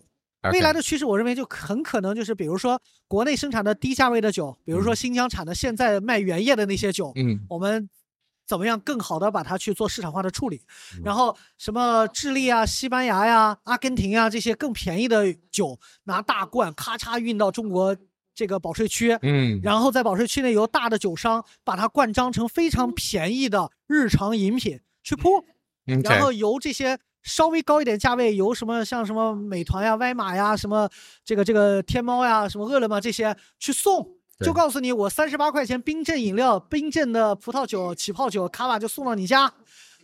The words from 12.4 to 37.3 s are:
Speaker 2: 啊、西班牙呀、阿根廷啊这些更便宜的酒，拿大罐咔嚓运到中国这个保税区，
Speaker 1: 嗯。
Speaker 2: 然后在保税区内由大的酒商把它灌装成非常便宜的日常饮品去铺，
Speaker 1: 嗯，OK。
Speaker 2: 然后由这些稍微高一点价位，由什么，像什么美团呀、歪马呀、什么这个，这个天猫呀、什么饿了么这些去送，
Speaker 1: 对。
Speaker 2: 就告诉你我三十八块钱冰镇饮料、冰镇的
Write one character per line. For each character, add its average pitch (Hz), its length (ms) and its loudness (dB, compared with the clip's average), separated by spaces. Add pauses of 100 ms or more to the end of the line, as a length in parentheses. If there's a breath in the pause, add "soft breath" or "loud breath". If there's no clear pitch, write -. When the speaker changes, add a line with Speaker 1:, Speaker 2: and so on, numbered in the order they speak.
Speaker 2:
啊、 226 160 4
西 254 240 -4
班 254 160 0
牙 208 220 2
呀、 220 280 6 (100)
阿 240 120 -2
根 254 180 -2
廷 202 220 0
啊 226 100 4
这 220 120 -2
些 226 160 -2
更 277 180 -4
便 185 260 -4
宜 247 80 0
的 208 240 4 (200)
酒， 143 280 -4 (260 soft breath)
拿 196 180 -4
大 208 200 -2
罐 185 300 0
咔 233 240 -8
嚓 233 220 -6
运 233 180 -2
到 202 140 2
中 220 180 -6
国 190 260 2 (380)
这 220 140 -4
个 185 120 -4
保 165 140 -8
税 220 140 0
区， 233 340 2
Speaker 1:
嗯。 131 420 2
Speaker 2:
然 208 160 2
后 254 120 4
在 247 120 2
保 202 120 2
税 226 100 2
区 277 160 -2
内 247 120 2
由 214 120 4
大 233 240 0
的 220 80 2
酒 180 180 -2
商 226 300 0 (180 soft breath)
把 - 120 -2
它 208 120 0
灌 247 240 2
装 247 200 0
成 233 160 -2
非 330 200 0
常 247 240 0
便 202 440 -2
宜 269 120 0
的 190 220 0 (180)
日 285 220 2
常 208 260 2
饮 202 200 0
品 175 240 -4 (240)
去 - 120 -4
铺， 370 300 2 (400)
Speaker 1:
嗯， 131 140 0
OK。 208 100 0
Speaker 2:
然 214 100 6
后 269 120 4
由 214 280 0
这 269 140 -4
些 262 240 -2 (240)
稍 - 280 2
微 320 120 0
高 302 180 2
一 294 60 0
点 214 140 0
价 247 160 0
位， 233 200 2
由 196 160 0
什 240 140 -6
么， 233 180 -2
像 233 220 -4
什 208 80 -6
么 220 220 -2
美 202 280 -6
团 190 220 -4
呀、 220 120 2
歪 247 140 -2
马 202 240 -4
呀、 208 220 2
什 208 100 -6
么 208 220 0 (340 loud breath)
这 226 120 -2
个， 202 100 2
这 226 80 2
个 202 300 4
天 247 200 -2
猫 247 220 0
呀、 214 240 4
什 - 80 -8
么 208 100 -6
饿 269 120 2
了 226 100 2
么 208 100 0
这 214 120 -2
些 214 240 -2 (240 soft breath)
去 - 120 -4
送， 370 320 2 (360)
Speaker 1:
对。 - 80 0
Speaker 2:
就 339 40 4
告 330 160 4
诉 269 120 -4
你 254 120 -2
我 208 160 0
三 302 220 0
十 285 80 -4
八 294 140 2
块 277 120 0
钱 247 160 -2
冰 311 240 -4
镇 320 160 -2
饮 202 160 -2
料、 233 240 4
冰 302 300 -4
镇 262 240 0
的 214 220 2